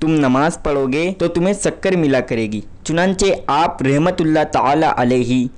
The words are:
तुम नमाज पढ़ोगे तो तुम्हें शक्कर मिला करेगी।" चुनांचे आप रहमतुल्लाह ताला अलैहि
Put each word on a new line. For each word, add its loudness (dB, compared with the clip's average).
तुम 0
नमाज 2
पढ़ोगे -2
तो -2
तुम्हें 0
शक्कर -2
मिला 2
करेगी।" -4
चुनांचे 0
आप 0
रहमतुल्लाह 2
ताला 2
अलैहि 0